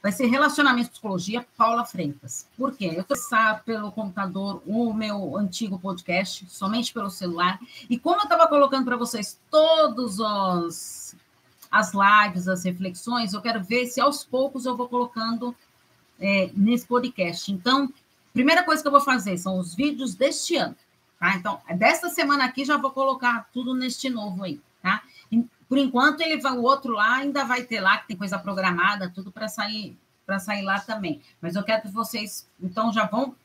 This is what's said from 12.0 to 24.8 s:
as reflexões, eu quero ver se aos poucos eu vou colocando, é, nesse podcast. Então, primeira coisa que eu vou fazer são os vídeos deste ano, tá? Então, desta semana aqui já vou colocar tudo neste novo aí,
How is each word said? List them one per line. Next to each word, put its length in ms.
as 160
reflexões, 720
eu 80
quero 220
ver 240
se 120
aos 240
poucos 440
eu 100
vou 100
colocando, 680
é, 340
nesse 320
podcast. 640
Então, 400
primeira 300
coisa 180
que 60
eu 40
vou 100
fazer 360
são 200
os 160
vídeos 400
deste 440
ano, 180
tá? 160
Então, 260
desta 320
semana 360
aqui 200
já 120
vou 140
colocar 640
tudo 200
neste 360
novo 340
aí, 160